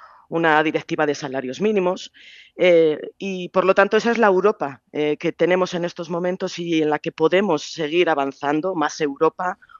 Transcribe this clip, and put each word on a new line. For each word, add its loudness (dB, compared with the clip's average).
una 2
directiva -2
de 0
salarios -8
mínimos, 0
eh, 4
y -6
por 0
lo 4
tanto 4
esa 2
es 0
la 4
Europa, 0
eh, -2
que -4
tenemos 0
en -4
estos -10
momentos -6
y -2
en 0
la 0
que -8
podemos 0
seguir 0
avanzando, -2
más -4
Europa, -2